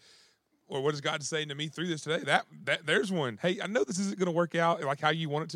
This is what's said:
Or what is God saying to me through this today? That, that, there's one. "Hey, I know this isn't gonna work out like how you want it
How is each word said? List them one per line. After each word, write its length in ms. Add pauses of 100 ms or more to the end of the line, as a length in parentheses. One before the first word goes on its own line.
(680)
Or 160
what 120
is 60
God 240
saying 240
to 80
me 120
through 200
this 140
today? 220
That, 220 (180)
that, 220
there's 260
one. 300
"Hey, 200
I 60
know 160
this 160
isn't 180
gonna 140
work 240
out 260
like 180
how 100
you 180
want 160
it 120